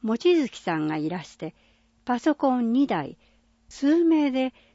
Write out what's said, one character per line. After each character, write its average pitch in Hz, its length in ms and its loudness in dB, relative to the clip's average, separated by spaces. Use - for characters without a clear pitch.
望 220 140 -2
月 330 420 2
さ 165 200 -4
ん 151 80 -2
が 156 100 -2
い 156 140 -4
ら 175 140 -8
し - 120 -20
て、 160 180 -12
パ 247 120 0
ソ 302 160 0
コ 262 240 0
ン 233 140 0
二 269 140 2
台、 160 320 -4
数 311 340 2
名 311 280 2
で 262 240 -2